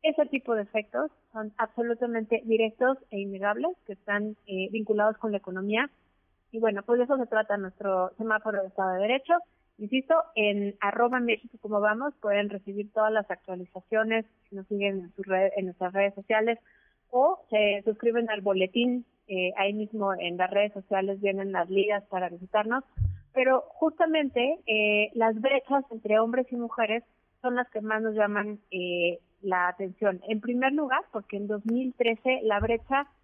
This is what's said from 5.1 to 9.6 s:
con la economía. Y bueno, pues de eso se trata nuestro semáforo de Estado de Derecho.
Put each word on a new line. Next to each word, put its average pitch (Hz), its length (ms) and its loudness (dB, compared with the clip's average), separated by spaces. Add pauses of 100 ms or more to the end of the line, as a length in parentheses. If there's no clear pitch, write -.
con 220 120 -4
la 202 60 -2
economía. 202 540 -2 (600)
Y 226 80 -8
bueno, 214 220 0
pues 240 160 0
de 247 60 4
eso 269 140 2
se 240 100 -2
trata 214 300 0
nuestro 190 600 -2
semáforo 214 460 -2
de 190 60 -6
Estado 190 240 -2
de 185 80 -2
Derecho. 269 340 2 (420)